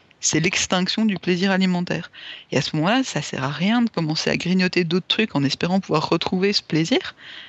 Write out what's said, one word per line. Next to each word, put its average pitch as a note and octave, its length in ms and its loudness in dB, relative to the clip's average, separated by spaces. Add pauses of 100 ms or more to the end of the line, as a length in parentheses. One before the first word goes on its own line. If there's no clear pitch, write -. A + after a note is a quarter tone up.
(200)
C'est - 220 0
l'extinction F#3 640 0
du G3 120 2
plaisir F3+ 320 2
alimentaire. F3+ 640 0 (400)
Et B2+ 60 0
à C3 40 4
ce - 140 -4
moment-là, G3+ 300 2
ça - 160 -4
sert C#3+ 200 -6
à C3 80 -2
rien F#3+ 320 2
de A3+ 80 2
commencer D#3 400 -2
à - 60 2
grignoter F#3 480 0
d'autres F3 240 0
trucs - 260 0
en C#3+ 120 2
espérant F3 340 0
pouvoir D#3 300 0
retrouver F#3 420 0
ce G#3 100 0
plaisir. F3 540 0 (340)